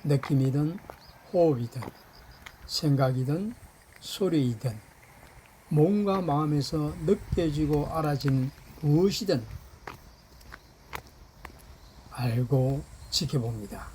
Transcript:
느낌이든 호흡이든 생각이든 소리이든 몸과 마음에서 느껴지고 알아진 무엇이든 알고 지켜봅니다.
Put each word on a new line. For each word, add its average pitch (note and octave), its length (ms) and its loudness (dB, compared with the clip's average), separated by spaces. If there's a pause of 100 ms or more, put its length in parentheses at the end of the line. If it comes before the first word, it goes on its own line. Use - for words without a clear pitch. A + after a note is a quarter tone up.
느낌이든 C#3+ 760 0 (540)
호흡이든 C3+ 500 2 (840)
생각이든 C#3 880 0 (460)
소리이든 B2+ 760 0 (920)
몸과 G3 500 4
마음에서 D3+ 760 0 (120)
느껴지고 D3+ 840 0
알아진 C#3+ 640 0 (300)
무엇이든 D#3+ 640 2 (2750)
알고 B2+ 720 0 (280)
지켜봅니다. A2+ 840 -4